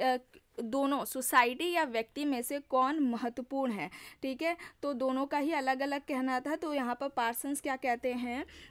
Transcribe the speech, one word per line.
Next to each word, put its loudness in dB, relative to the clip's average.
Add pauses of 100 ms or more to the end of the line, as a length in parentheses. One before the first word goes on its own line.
अ, 4 (440)
दोनों 0
सोसाइटी 2
या 4
व्यक्ति -2
में 0
से -4
कौन 2
महत्वपूर्ण 0
है, -4 (320)
ठीक -4
है? 0 (260)
तो 0
दोनों 0
का 0
ही 0
अलग-अलग 0
कहना -2
था। -2
तो -4
यहाँ 0
पर -4
पार्सन्स -2
क्या -2
कहते 0
हैं? -4 (240)